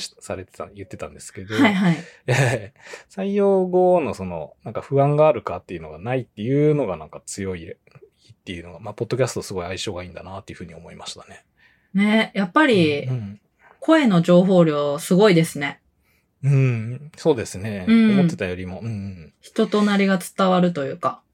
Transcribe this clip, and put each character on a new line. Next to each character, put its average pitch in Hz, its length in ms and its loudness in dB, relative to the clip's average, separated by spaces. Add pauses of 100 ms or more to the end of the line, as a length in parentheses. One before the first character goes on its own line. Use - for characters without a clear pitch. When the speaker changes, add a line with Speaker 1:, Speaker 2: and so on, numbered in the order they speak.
Speaker 1:
し-、 - 200 -14
さ 92 160 -10
れ 92 80 -12
て - 80 -20
た、 - 220 -14
言 98 100 -16
っ - 40 -16
て - 80 -14
た 78 120 -12
ん 73 60 -20
で 71 60 -20
す - 120 -20
け 98 120 -16
ど、 107 100 -10
Speaker 2:
は 240 140 4
い 202 60 2
は 185 180 2
い。 151 40 0 (300)
Speaker 1:
<laughs> 120 480 0 (340)
採 196 260 -6
用 196 320 2
後 180 340 4
の 113 140 -2
そ 95 100 -8
の、 82 300 -8 (100)
な 117 60 -10
ん 107 40 -12
か 95 60 -6
不 139 220 -2
安 147 140 2
が 156 120 6
あ 151 40 4
る 110 100 -6
か 87 160 -8
っ - 60 -16
て 95 100 -12
い 85 40 -10
う 80 40 -14
の 78 80 -16
が 80 80 -16
な 113 160 -6
い 131 60 -4
っ 120 40 -10
て - 180 -14
い 143 280 2
う 151 40 2
の 135 120 -2
が 90 100 -6
な 78 100 -16
ん - 40 -20
か 71 160 -18
強 95 300 -8
い 82 160 -16
っ - 40 -18 (680)
て 101 80 -12
い 87 80 -12
う 85 40 -18
の 87 80 -18
が、 - 80 -20
ま 107 120 -14
あ、 - 20 -20
ポ 117 100 -8
ッ - 40 -6
ド 123 80 -4
キ 127 60 -2
ャ 123 40 4
ス - 80 -10
ト 98 80 -6
す - 120 -12
ご 90 80 -4
い 85 40 -8
相 95 100 -8
性 95 180 -8
が 90 80 -10
い 90 40 -12
い - 20 -18
ん 82 60 -20
だ - 80 -16
な 92 160 -14
っ - 60 -16
て - 80 -18
い - 40 -16
う - 20 -20
ふ - 40 -16
う - 20 -14
に 85 100 -18
思 85 180 -20
い 85 40 -20
ま - 100 -20
し - 80 -14
た - 140 -20
ね。 - 160 -20 (500)
Speaker 2:
ね、 214 400 2
や 202 100 -2
っ 180 80 -8
ぱ 302 140 4
り、 156 380 2
Speaker 1:
う 127 60 -6
ん - 0 -
う 131 60 -2
ん。 104 240 -10 (400)
Speaker 2:
声 311 260 4
の 180 140 4
情 175 240 6
報 180 200 6
量 147 340 0
す - 160 -2
ご 208 160 6
い 180 40 6
で 160 100 6
す - 140 -6
ね。 143 220 -8 (640)
Speaker 1:
う 135 60 0
ん、 131 680 0
そ 165 160 0
う 131 40 0
で 107 100 -4
す - 120 -12
ね。 98 300 -8
Speaker 2:
う 226 60 6
ん。 220 180 6
Speaker 1:
思 185 120 4
っ - 40 4
て 165 80 -4
た 95 100 -4
よ 90 100 -4
り 92 100 -10
も。 90 140 -12
う - 40 -12
ん - 20 -10
う 117 40 -6
ん。 98 500 -12
Speaker 2:
人 - 260 -2
と 208 160 0
な 202 140 2
り 196 100 2
が 190 120 2
伝 190 320 -2
わ 180 100 2
る 180 120 2
と 147 120 -6
い 135 80 -6
う 175 60 -10
か。 - 240 -6 (120)